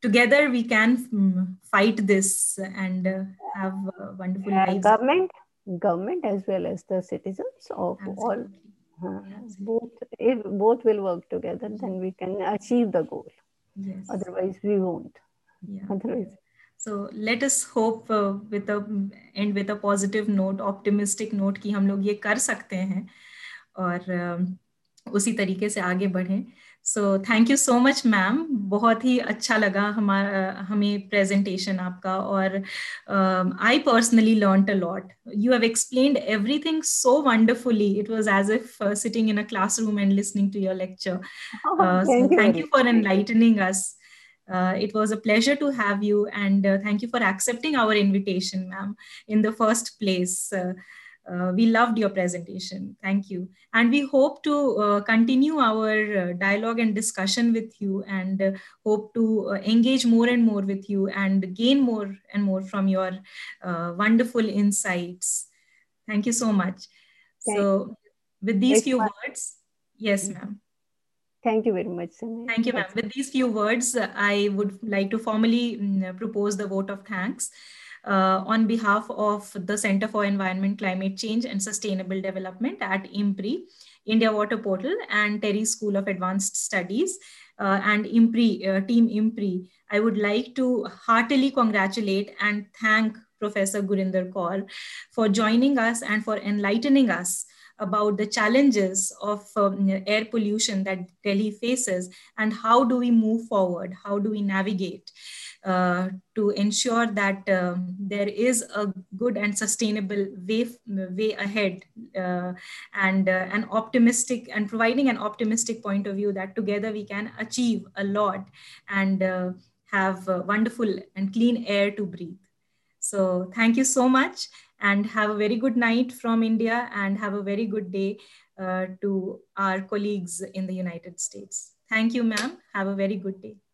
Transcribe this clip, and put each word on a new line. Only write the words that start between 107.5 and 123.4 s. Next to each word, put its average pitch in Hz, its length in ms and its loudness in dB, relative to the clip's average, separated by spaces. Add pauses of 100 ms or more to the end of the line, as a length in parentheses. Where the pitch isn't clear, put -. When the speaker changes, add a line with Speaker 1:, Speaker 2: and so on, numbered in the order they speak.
Speaker 1:
um, 180 500 0
there 202 300 -2
is 233 340 0 (200)
a 196 100 -4 (240)
good 226 180 -2
and 208 220 -2
sustainable 208 680 -2 (220)
way, 220 140 0 (260)
way 196 460 -4
ahead, 202 500 -4 (320)
uh, 180 380 -4 (400)
and, 190 340 2
uh, 185 180 0 (140)
an 214 80 -6 (140)
optimistic, 233 720 2
and 208 160 -4
providing 240 400 2
an 226 80 -2
optimistic 220 640 -2
point 202 240 -2
of 196 80 -6
view 202 160 -2
that 190 240 -6
together 208 380 -2
we 214 100 -8
can 208 260 -8 (100)
achieve 226 460 -2 (120)
a 196 80 -2
lot 196 420 0 (400)
and, 196 340 0
uh, 185 300 -2 (400)
have, 190 380 -2
uh, 180 180 0
wonderful 220 480 0 (220)
and 196 160 -4
clean 233 340 2
air 202 240 2
to 202 140 -6
breathe. 175 340 -12 (600)
So 185 540 0